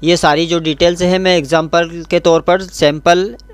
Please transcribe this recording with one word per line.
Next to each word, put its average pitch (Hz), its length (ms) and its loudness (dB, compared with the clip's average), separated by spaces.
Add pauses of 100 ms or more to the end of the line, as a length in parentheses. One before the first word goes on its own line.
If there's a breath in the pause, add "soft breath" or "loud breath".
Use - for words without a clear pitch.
ये 170 120 2
सारी 160 300 0
जो 170 140 -2
डिटेल्स 170 420 -2
है 180 160 0
मैं 185 180 0
एग्जांपल 165 720 -2
के 175 100 0
तौर 165 220 2
पर 185 200 0
सैंपल 175 720 0 (200)